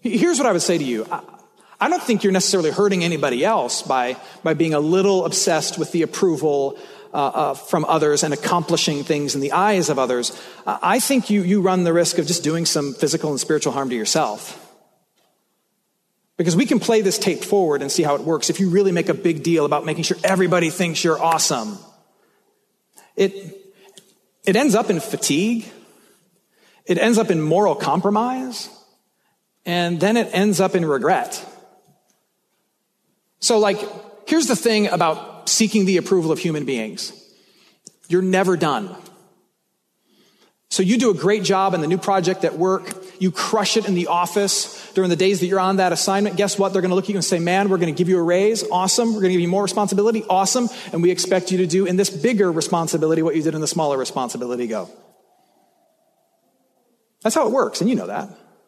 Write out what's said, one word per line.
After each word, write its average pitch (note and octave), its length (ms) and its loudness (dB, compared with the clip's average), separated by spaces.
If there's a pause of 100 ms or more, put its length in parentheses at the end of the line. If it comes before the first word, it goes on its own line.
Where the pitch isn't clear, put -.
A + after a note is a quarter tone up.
he-, A3+ 160 0
here's E4+ 200 2
what C#4+ 80 2
I A3 60 4
would E3+ 80 2
say F3 160 0
to D3 80 -2
you. A#2 260 -4
I, E3 120 -6 (580)
I A3+ 80 2
don't F4 140 0
think A3 200 0
you're F#3+ 120 2
necessarily F3+ 360 2
hurting F#3+ 320 0
anybody C#3+ 400 0
else F3 380 0
by, B2+ 380 -2 (260)
by D#3+ 80 0
being D#3+ 220 0
a D3 60 2
little F#3 440 2
obsessed E3+ 540 -2
with D#3 120 -4
the E3 120 0
approval, C#3+ 760 0 (360)
uh, - 20 -2
uh, C#3 380 0
from - 320 -2
others D3 360 2
and D3 120 0
accomplishing D#3 680 0
things D3 300 -2
in C#3 60 -2
the C#3 120 -2
eyes F3+ 360 2
of C#3 100 0
others. B2 400 -2 (280)
I, - 160 -4
I G#3 180 2
think B3+ 300 0
you, G#3 120 4
you F#3 200 2
run F#3 220 2
the E3 100 2
risk E3+ 240 2
of D#3 80 0
just E3+ 180 -2
doing D#3+ 220 0
some C#3+ 260 -2
physical D#3 380 -2
and C3+ 100 -4
spiritual D3 320 0
harm C3+ 160 -4
to B2 80 -4
yourself. A2 720 -4 (1700)
Because E3 200 0
we B3+ 80 4
can B3 160 2
play A3 220 2
this F#3+ 160 0
tape - 260 -2
forward D#3+ 380 0
and C#3 100 -6
see F3 100 0
how C#3+ 120 2
it C#3 80 -4
works D#3 260 -2
if E3+ 120 -4
you F#3+ 100 2
really F#3+ 220 4
make E3+ 180 0
a - 40 2
big D#3+ 280 -2
deal D#3+ 240 2
about C#3+ 180 -2
making E3+ 200 -4
sure - 200 -2
everybody F3+ 460 2
thinks E3 340 -4
you're D#3+ 180 2
awesome. C#3+ 540 0 (1400)
It, G3 440 -4 (880)
it F#3+ 100 2
ends C4 180 4
up A3+ 140 2
in F3 120 0
fatigue. G#3 680 -2 (1200)
It F3 100 0
ends A3 220 2
up A3 120 0
in D#3+ 120 2
moral E3 320 2
compromise. A3 960 -2 (960)
And F3 340 -2
then G#3 160 2
it A3+ 160 0
ends F#3+ 300 2
up F#3 120 0
in E3+ 120 2
regret. C#3 580 0 (2000)
So, A3+ 180 2
like, G3+ 200 2 (480)
here's D#4 200 2
the A3+ 100 0
thing G#3+ 300 2
about - 640 -2
seeking G#3+ 340 2
the F3+ 140 2
approval E3 340 2
of C#3+ 60 0
human D3+ 260 -4
beings. A#2 480 -6 (960)
You're F3+ 140 2
never F#3 340 2
done. A#2+ 400 -2 (1700)
So F#3+ 140 0
you A3+ 140 2
do A#3 120 4
a F3+ 40 2
great F#3+ 280 0
job F#3+ 320 0
in E3+ 60 -2
the D3 80 -2
new F#3 100 0
project F#3 460 0
at D#3+ 120 -2
work. F#3 380 -2 (240)
You F#3 140 0
crush - 440 -2
it G3+ 120 0
in F#3+ 60 0
the F3 120 -2
office - 880 -2
during F#3 160 2
the E3+ 60 2
days F#3 240 2
that F3+ 60 0
you're F#3+ 120 0
on F#3+ 200 2
that F3+ 140 4
assignment. G3 440 0
Guess G3+ 240 0
what? F#3+ 120 2
They're F#3+ 80 2
gonna F3+ 140 0
look F#3+ 120 0
at G#3 40 -4
you G3+ 60 -2
and E3+ 80 -2
say, F3 160 0
"Man, F#3 300 2
we're F#3+ 80 2
gonna E3 120 0
give E3 180 0
you F#3 100 4
a E3+ 40 2
raise. G3 480 2
Awesome. F#3+ 420 2
We're G#3+ 80 -2
gonna F#3 120 2
give F3+ 80 2
you F3 80 0
more G3 160 0
responsibility. G#3 640 0
Awesome. G3 380 2 (240)
And E3 100 0
we F3 80 6
expect F3+ 400 0
you F#3 80 0
to F#3 80 2
do F#3 200 0
in F3+ 100 0
this F#3+ 120 2
bigger F#3+ 440 0
responsibility D#3+ 680 0
what D#3+ 140 0
you D#3+ 80 0
did D#3 140 -2
in D#3 40 -4
the D3+ 60 -2
smaller D3 320 0
responsibility. B2 720 -4
Go." G#2+ 200 -6 (2250)
That's A3 100 0
how C#4 140 2
it A3 40 -2
works, - 280 0
and G3+ 100 2
you B3 60 0
know F2+ 100 -4
that. A2 240 -8 (360)